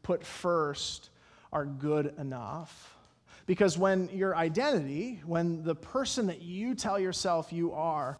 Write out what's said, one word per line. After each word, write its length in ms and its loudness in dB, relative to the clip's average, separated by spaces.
put 240 -2
first 840 -2
are 120 0
good 540 0
enough. 760 -10
Because 300 6
when 340 4
your 260 0
identity, 920 0
when 380 0
the 100 2
person 540 -2
that 120 -4
you 360 -4
tell 240 0
yourself 520 0
you 200 0
are 480 -2